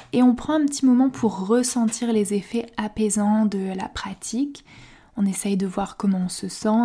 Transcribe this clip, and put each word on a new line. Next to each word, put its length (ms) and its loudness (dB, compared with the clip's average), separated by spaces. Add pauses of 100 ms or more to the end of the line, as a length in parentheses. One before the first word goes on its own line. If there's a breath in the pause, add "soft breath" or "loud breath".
(140 loud breath)
et 100 4
on 120 6
prend 180 -4
un 120 2
petit 200 0
moment 240 6
pour 380 -2
ressentir 680 0
les 200 0
effets 340 -4 (100)
apaisants 680 0
de 300 -2
la 140 -8
pratique. 760 -8 (540 loud breath)
On 80 0
essaye 320 -2
de 100 -2
voir 300 -6
comment 280 0
on 40 -4
se 180 -10
sent 380 0